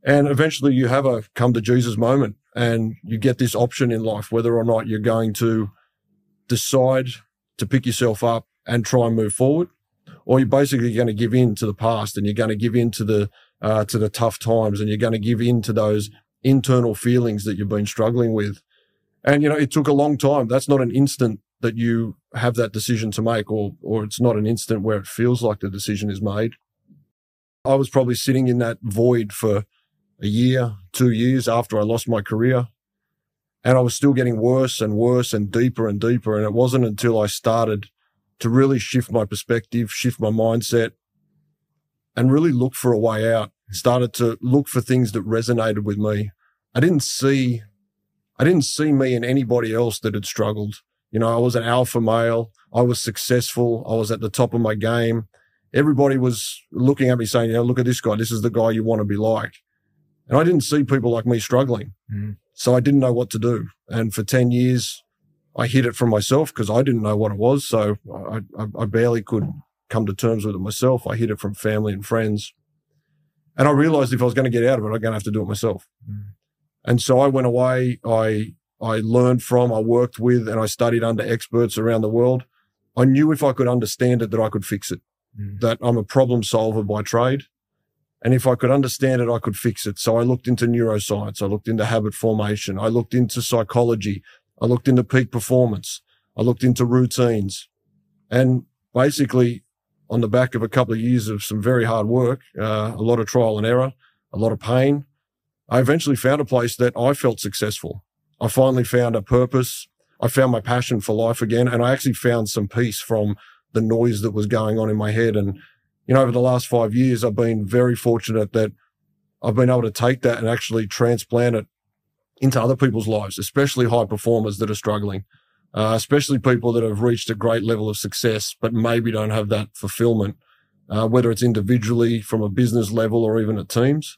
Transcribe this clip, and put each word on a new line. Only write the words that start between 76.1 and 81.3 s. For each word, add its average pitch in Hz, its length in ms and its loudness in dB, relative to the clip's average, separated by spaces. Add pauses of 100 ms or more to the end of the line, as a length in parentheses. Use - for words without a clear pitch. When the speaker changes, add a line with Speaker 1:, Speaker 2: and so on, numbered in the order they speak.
Speaker 1:
And 120 160 2
so 127 180 2
I 139 100 4
went 131 180 0
away. 123 580 0
I, 110 480 0 (280)
I 113 200 -2
learned 123 420 2
from, 123 300 2
I 110 80 0
worked 120 400 0
with, 123 260 2
and 110 140 -2
I 110 60 0
studied 117 360 0
under 113 220 -2
experts 117 520 -2